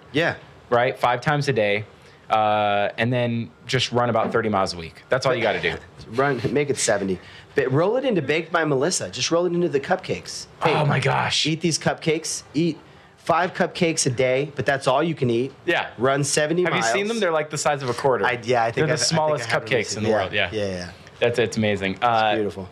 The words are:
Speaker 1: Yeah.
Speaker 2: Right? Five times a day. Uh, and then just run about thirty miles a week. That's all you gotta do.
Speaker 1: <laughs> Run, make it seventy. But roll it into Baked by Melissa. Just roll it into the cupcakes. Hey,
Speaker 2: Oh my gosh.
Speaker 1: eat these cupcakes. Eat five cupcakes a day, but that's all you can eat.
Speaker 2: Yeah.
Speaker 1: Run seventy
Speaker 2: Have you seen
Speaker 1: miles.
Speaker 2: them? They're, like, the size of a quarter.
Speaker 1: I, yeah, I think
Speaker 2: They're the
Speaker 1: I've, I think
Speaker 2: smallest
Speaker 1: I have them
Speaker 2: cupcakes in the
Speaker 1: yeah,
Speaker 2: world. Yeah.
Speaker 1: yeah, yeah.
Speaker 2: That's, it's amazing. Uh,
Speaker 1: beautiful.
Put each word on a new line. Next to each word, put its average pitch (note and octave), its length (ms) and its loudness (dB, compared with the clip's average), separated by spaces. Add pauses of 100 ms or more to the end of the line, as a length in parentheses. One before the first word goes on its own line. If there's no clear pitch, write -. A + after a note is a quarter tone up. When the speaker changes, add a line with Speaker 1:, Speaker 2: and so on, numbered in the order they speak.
(120)
Speaker 1:
Yeah. C#3+ 220 0 (360)
Speaker 2:
Right? B2+ 280 2
Five B2 220 2
times D3 280 0
a C#3 40 2
day. G#2 320 0 (440)
Uh, G#2+ 680 2
and A#2 160 0
then A#2 380 -2 (160)
just B2 240 -2
run A#2+ 180 2
about A2 220 0
thirty A2+ 180 0
miles F#2+ 240 0
a F2 40 -12
week. E2 320 -14
That's B2+ 180 0
all B2+ 80 2
you A#2 80 -2
gotta G2+ 180 2
do. - 140 0 (200)
Speaker 1:
<laughs> - 180 -20
Run, C3 280 0 (120)
make C#3 180 0
it A#2 60 -2
seventy. F#2+ 420 0 (380)
But C3 160 0
roll F3+ 240 2
it C4 80 0
into G#3 180 0
Baked D#3 300 -2
by E3 120 2
Melissa. D3 460 0
Just - 220 -4
roll F3 140 2
it F3 60 -2
into F3 160 2
the C#3 120 0
cupcakes. - 680 -4 (160)
Hey, D#3+ 120 2
Speaker 2:
Oh D#3 120 2
my C3+ 140 2
gosh. C3 460 0
Speaker 1:
eat D#3 140 -2
these E3 180 0
cupcakes. - 680 -2 (100)
Eat E3 240 0 (380)
five F3 360 0
cupcakes E3 540 0
a D3 40 2
day, C3 440 0
but C3 100 -4
that's C#3 220 0
all C3+ 160 4
you E3 140 0
can B2+ 120 0
eat. A#2+ 240 0 (140)
Speaker 2:
Yeah. E3 220 0 (100)
Speaker 1:
Run C3+ 240 2
seventy D#3 400 0
Speaker 2:
Have E3 140 0
you B2 60 -2
seen A2+ 200 2
Speaker 1:
miles. G#3 60 -4
Speaker 2:
them? A3+ 120 -4
They're, F3+ 120 0
like, D#3 180 -2
the D3+ 80 -6
size D3 240 0
of C3 80 -4
a A#2 40 -2
quarter. B2 300 2
Speaker 1:
I, B2 200 0
yeah, A#2 180 2
I A2+ 80 2
think A2+ 60 -6
Speaker 2:
They're - 100 2
the - 60 2
Speaker 1:
I've, B2 80 0
I - 20 -4
think - 60 0
Speaker 2:
smallest D3+ 400 0
Speaker 1:
I A2+ 40 -6
have D3+ 160 0
them B2+ 120 2
Speaker 2:
cupcakes - 160 -6
in A2 80 -4
the G#2+ 60 2
Speaker 1:
yeah, A2 40 4
Speaker 2:
world. F#2+ 180 0
Yeah. G2 200 0
Speaker 1:
yeah, G#2 160 -2
yeah. F2+ 220 -6 (280)
Speaker 2:
That's, A#2 220 2
it's A2 160 0
amazing. G2 440 0
Uh, A2 360 4
Speaker 1:
beautiful. G2 360 -4